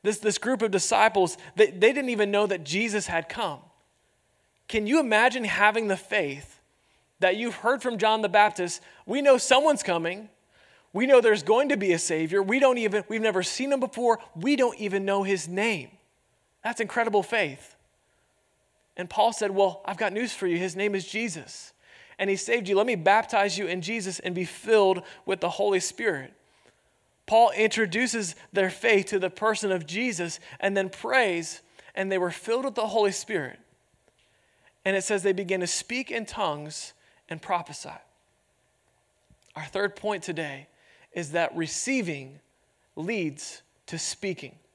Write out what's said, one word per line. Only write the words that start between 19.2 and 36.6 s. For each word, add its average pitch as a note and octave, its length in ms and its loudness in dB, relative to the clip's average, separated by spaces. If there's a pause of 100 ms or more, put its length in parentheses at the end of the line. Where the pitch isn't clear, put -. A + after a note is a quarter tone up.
said, G3+ 160 0
"Well, F#3+ 340 2
I've F3+ 140 -8
got G3+ 160 -2
news A3 180 -2
for - 140 -6
you. E3+ 100 0
His F3 180 -4
name G3+ 200 -2
is F#3 120 -4
Jesus. G3 680 -8 (440)
And G3 120 0
he G3 60 2
saved A3+ 300 -2
you. G3 80 0
Let G#3 120 4
me B3 80 0
baptize G3+ 640 2
you G3+ 80 -4
in F3+ 160 -4
Jesus F#3 360 -6
and F3+ 160 -6
be F3 120 -2
filled G3 560 4 (240)
with F#3+ 140 -2
the E3+ 100 -2
Holy G3 300 0
Spirit." F3+ 520 -4 (960)
Paul A3+ 240 6
introduces G#3+ 840 0 (160)
their F#3 200 0
faith G3+ 380 2
to G#3 100 -2
the F3+ 120 -2
person G#3 400 -2
of F3 160 -2
Jesus F3 540 -6 (180)
and G3 160 -2
then F#3+ 140 0
prays, F#3+ 720 -2 (340)
and F#3+ 160 -4
they F#3+ 80 0
were F3+ 120 0
filled A#3 340 -4
with B3 120 -4
the A3 120 -2
Holy G#3 240 2
Spirit. F3 460 -6 (1300)
And F#3+ 80 0
it F#3+ 80 -2
says G3+ 200 -2
they G3 100 2
began F#3 280 -2
to F3+ 60 -4
speak - 440 -6
in A3+ 160 -6
tongues D3+ 680 -8 (380)